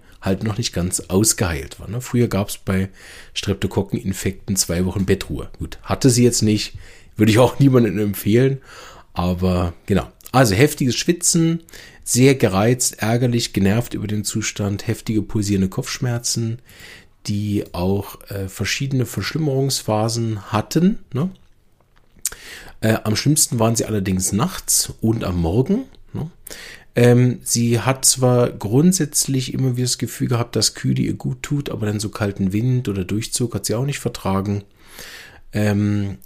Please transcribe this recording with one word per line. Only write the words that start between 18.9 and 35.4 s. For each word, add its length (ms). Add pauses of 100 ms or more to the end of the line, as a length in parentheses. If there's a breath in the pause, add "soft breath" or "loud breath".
Verschlimmerungsphasen 1500
hatten, 480 (140)
ne? 160 (1500 loud breath)
Äh, 220
am 120
schlimmsten 440
waren 180
sie 80
allerdings 480
nachts 640
und 240
am 160
Morgen, 460 (260)
ne? 180 (640 loud breath)
Ähm, 480
sie 360
hat 260
zwar 440
grundsätzlich 1040
immer 240
wieder 80
das 120
Gefühl 300
gehabt, 280
dass 200
Kühle 260
ihr 120
gut 280
tut, 280
aber 160
dann 140
so 100
kalten 440
Wind 360
oder 160
Durchzug 500
hat 100
sie 80
auch 120
nicht 140
vertragen. 640 (920 loud breath)